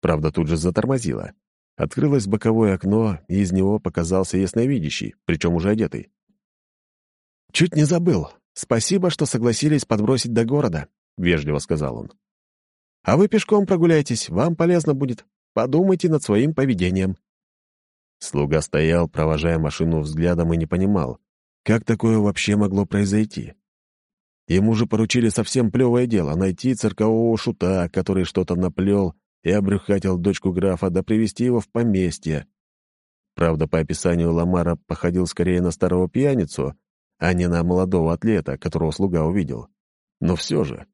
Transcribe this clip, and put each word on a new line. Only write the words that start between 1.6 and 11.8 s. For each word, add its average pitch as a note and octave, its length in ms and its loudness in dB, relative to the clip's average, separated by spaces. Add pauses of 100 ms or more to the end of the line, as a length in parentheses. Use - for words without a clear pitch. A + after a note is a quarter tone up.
Открылось C#3+ 500 0
боковое A2 480 2
окно, G2+ 440 0 (100)
и F#2+ 120 0
из F#2 120 0
него F#2+ 260 2
показался F2+ 600 -2
ясновидящий, G2 760 -2 (120)
причём E2 280 0
уже F2 160 0
одетый. G#2 400 -2 (1400)
«Чуть F3 220 0
не D3+ 100 4
забыл. D#3+ 440 0 (260)
Спасибо, F3+ 560 0
что D3+ 160 -2
согласились B2 580 0
подбросить A#2 480 0
до A2+ 120 2
города», — A2+ 440 -2 (300)
вежливо D2+ 400 0
сказал C#2+ 400 -4